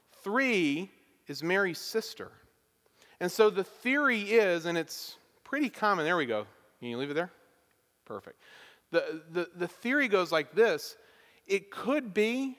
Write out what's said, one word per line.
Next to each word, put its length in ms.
Three 680
is 160
Mary's 360
sister. 520
And 100
so 200
the 140
theory 580
is, 440
and 120
it's 380
pretty 240
common. 360
There 120
we 100
go. 200
Can 100
you 100
leave 120
it 40
there? 180
Perfect. 360
The, 320
the, 240
the 120
theory 400
goes 240
like 220
this. 420
It 240
could 440
be 440